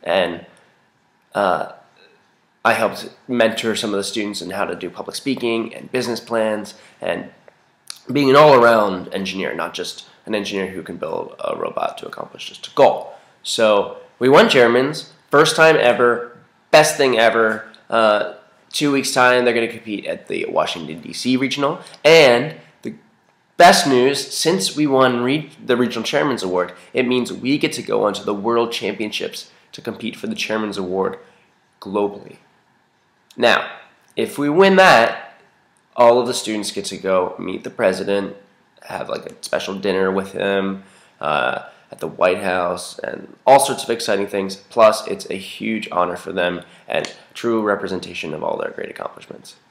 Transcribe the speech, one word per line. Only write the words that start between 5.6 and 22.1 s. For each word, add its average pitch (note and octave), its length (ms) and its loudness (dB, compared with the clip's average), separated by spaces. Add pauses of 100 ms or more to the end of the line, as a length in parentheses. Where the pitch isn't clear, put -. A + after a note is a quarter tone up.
and - 160 -18
business A#2+ 300 -4
plans A2 540 -4 (260)
and - 300 -6 (800)
being C3+ 200 0
an C3+ 60 6
all-around A#2 760 6
engineer, F#2 420 -6
not E2 200 -8
just - 320 -12 (200)
an G#2 80 -8
engineer G2+ 340 -4
who E2+ 140 -12
can E2+ 140 -12
build D2+ 420 -8
a G1+ 180 -6
robot G1+ 420 -6
to G1+ 80 -16
accomplish G1+ 420 -16
just - 200 -18
a - 60 -20
goal. - 400 2 (280)
So G#2+ 560 0 (200)
we B2+ 100 2
won F3+ 200 6
Chairman's, B2+ 640 2 (180)
first D3+ 260 4
time D#3+ 200 6
ever, A#2+ 600 2 (340)
best D3+ 260 4
thing B2+ 220 2
ever. A2+ 480 2 (240)
Uh, G#2+ 440 2 (360)
two D3 220 -2
weeks' C3+ 200 -2
time, B2 320 4
they're A#2+ 100 2
gonna A2+ 140 -2
compete G#2+ 380 -10
at - 220 -8
the E2+ 180 -6
Washington, D#2 540 -4
D - 120 -16
C B2+ 240 -2
Regional. C#3 440 -4 (240)
And D3 500 6 (280)